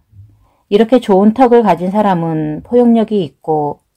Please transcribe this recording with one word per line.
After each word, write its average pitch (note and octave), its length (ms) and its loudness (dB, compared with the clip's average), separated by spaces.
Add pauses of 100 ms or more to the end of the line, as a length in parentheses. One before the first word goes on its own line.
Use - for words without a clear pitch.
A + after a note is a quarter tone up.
(680)
이렇게 A3 300 2
좋은 G#3 340 2
턱을 A#3+ 300 2
가진 F3+ 260 -2
사람은 E3 760 -4
포용력이 A3+ 580 0
있고 D3+ 560 -6 (180)